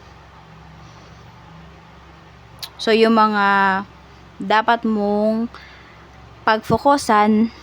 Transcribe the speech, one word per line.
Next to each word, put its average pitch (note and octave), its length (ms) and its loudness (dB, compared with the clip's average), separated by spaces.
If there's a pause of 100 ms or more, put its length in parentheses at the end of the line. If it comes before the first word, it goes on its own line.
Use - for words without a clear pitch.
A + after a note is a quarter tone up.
(2750)
So, - 160 -4
yung A3 240 2
mga G#3+ 300 2 (920)
dapat A3 480 -2
mong G#3+ 640 -2 (960)
pagfokusan, A3 1040 0 (160)